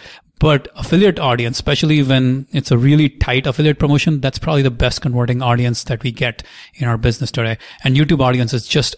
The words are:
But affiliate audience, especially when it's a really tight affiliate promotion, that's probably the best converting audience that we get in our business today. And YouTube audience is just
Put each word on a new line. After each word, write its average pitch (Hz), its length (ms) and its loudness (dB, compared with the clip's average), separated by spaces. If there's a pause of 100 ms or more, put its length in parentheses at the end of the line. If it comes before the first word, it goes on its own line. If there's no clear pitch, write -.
(400)
But 147 360 2
affiliate 185 440 2
audience, 120 380 -2
especially 151 440 0
when 131 500 2
it's 143 200 -2
a 127 60 4
really 143 320 4
tight 127 360 -2
affiliate 147 320 0
promotion, 147 440 0
that's 131 180 -4
probably 151 220 0
the 135 100 2
best 120 300 -2
converting 123 400 -2
audience 120 420 0
that 120 180 -6
we 123 100 -4
get 117 320 -6 (320)
in 127 120 -4
our 117 100 0
business 117 320 -2
today. 113 280 -4 (260)
And 131 140 2
YouTube 147 240 2
audience 127 320 0
is 120 140 -4
just - 300 -2